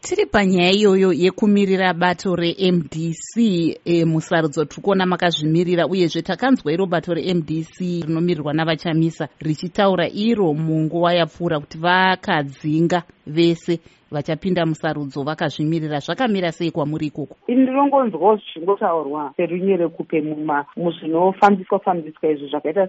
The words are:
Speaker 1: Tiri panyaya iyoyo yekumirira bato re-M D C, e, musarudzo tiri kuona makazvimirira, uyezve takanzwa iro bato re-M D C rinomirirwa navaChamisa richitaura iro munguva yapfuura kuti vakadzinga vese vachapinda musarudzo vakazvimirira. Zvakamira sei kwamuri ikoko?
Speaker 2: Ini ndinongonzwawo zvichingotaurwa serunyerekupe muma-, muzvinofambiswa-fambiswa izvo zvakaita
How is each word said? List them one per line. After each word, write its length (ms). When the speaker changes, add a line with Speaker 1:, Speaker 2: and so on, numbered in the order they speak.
Speaker 1:
Tiri 220
panyaya 460
iyoyo 420
yekumirira 800
bato 420
re-M 560
D 220
C, 720
e, 200
musarudzo 600
tiri 160
kuona 240
makazvimirira, 800
uyezve 340
takanzwa 520
iro 120
bato 280
re-M 280
D 220
C 440
rinomirirwa 460
navaChamisa 760
richitaura 720
iro 440
munguva 600
yapfuura 460
kuti 180
vakadzinga 1300
vese 520
vachapinda 540
musarudzo 580
vakazvimirira. 760
Zvakamira 520
sei 200
kwamuri 360
ikoko? 280
Speaker 2:
Ini 140
ndinongonzwawo 760
zvichingotaurwa 1000
serunyerekupe 840
muma-, 440
muzvinofambiswa-fambiswa 1600
izvo 160
zvakaita 420